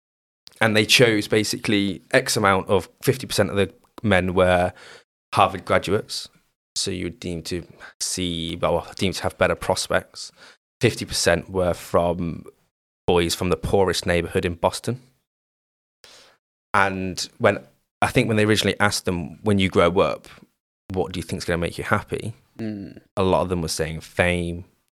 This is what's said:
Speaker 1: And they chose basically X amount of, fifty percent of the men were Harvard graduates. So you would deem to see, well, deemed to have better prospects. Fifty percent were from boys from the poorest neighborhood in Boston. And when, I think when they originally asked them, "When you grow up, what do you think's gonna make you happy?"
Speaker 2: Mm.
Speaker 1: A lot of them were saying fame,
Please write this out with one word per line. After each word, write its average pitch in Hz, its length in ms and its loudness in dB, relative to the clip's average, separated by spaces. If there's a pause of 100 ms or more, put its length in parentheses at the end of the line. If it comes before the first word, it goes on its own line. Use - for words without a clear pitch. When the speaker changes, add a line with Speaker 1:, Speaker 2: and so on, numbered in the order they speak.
(600)
Speaker 1:
And 107 160 4
they 110 100 6
chose 110 420 4
basically 104 720 0 (100)
X 135 240 2
amount 98 320 2
of, 95 200 2 (140)
fifty - 240 0
percent 98 240 0
of 98 60 -6
the 98 160 0 (300)
men 92 320 2
were 90 380 4 (640)
Harvard 98 300 2
graduates. - 640 -2 (480)
So - 140 -4
you 90 140 -6
would 87 160 -10
deem 85 240 -8
to 87 220 -8 (320)
see, 85 640 -4
well, 85 260 0 (100)
deemed 95 200 -2
to - 80 -10
have 87 140 -6
better 90 160 2
prospects. - 800 -4 (480)
Fifty 110 240 0
percent - 460 0
were 90 240 0
from 87 720 -2 (640)
boys 87 280 2
from 92 160 -4
the 85 60 0
poorest 92 500 0
neighborhood 87 380 0
in 87 100 -2
Boston. 113 460 -2 (1700)
And 95 540 -2 (100)
when, 104 200 4 (440)
I - 60 2
think 120 200 0
when 107 80 0
they 107 80 4
originally 104 360 2
asked 104 240 0
them, 87 380 -6
"When 104 160 2
you 95 100 2
grow 87 220 4 (100)
up, 76 280 0 (640)
what 92 200 -4
do 95 60 -8
you 85 60 -4
think's 90 200 -8
gonna 85 140 -2
make 85 200 -6
you - 60 -6
happy?" - 500 -4 (240)
Speaker 2:
Mm. 107 420 -10 (160)
Speaker 1:
A 101 60 0
lot 90 200 2
of 90 60 -2
them 90 140 -2
were 80 60 -4
saying 80 320 -6
fame, 87 640 -2 (340)